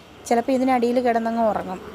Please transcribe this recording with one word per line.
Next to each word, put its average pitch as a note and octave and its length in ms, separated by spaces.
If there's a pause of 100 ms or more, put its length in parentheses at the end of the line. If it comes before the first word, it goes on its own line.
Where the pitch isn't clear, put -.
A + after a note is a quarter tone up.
(280)
ചിലപ്പോൾ A#3+ 300
ഇതിനടിയിൽ B3 480
കിടന്നങ്ങ് A3+ 440
ഉറങ്ങും. F#3 300 (160)